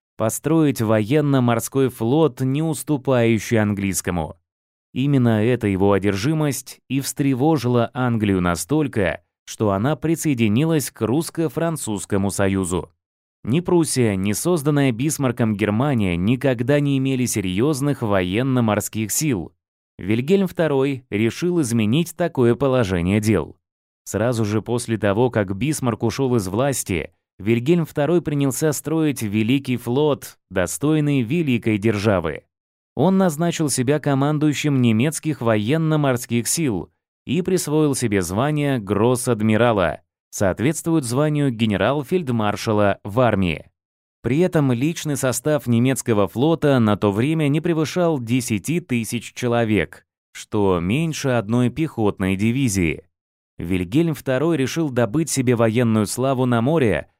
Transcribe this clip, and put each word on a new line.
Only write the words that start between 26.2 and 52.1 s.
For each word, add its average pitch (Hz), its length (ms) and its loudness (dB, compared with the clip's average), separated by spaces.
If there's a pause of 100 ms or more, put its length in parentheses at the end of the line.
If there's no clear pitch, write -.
из 98 120 0
власти, 104 640 -2 (260)
Вильгельм 120 480 0
второй 151 340 0
принялся 143 520 -2
строить 151 500 -2
великий 113 560 0
флот, 135 600 -2 (120)
достойный 143 720 0
великой 120 560 0
державы. 98 640 0 (520)
Он 185 220 2
назначил 165 540 0
себя 135 300 0
командующим 143 800 0
немецких 127 580 0
военно-морских 120 1080 0
сил 123 440 -2 (340)
и 147 160 -2
присвоил 156 540 0
себе 104 260 0
звание 135 580 0
гросс-адмирала, 107 1200 2 (300)
соответствует 147 760 0
званию 143 460 0
генерал-фельдмаршала 110 1500 0
в 104 160 -2
армии. 98 500 0 (520)
При 131 180 0
этом 165 320 2
личный 147 440 -2
состав 139 500 -2
немецкого 120 640 2
флота 143 500 2
на 107 180 4
то 104 140 2
время 143 380 0
не 147 120 0
превышал 160 580 0
десяти 120 600 -2
тысяч 117 520 -6
человек, 113 760 -2 (260)
что 98 480 0
меньше 139 500 -2
одной 117 400 0
пехотной 107 640 -2